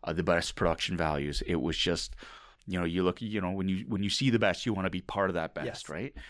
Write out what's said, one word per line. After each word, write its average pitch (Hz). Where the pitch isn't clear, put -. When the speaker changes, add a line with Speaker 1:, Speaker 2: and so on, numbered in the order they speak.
Speaker 1:
uh, 82
the 82
best 85
production 87
values. 73
It 87
was 78
just, -
you 90
know, 87
you 85
look, 90
you 107
know, 92
when 95
you, 95
when 101
you 101
see 135
the 117
best, 101
you 113
wanna 95
be 90
part 98
of 90
that 80
best, 73
Speaker 2:
Yes. -
Speaker 1:
right? 87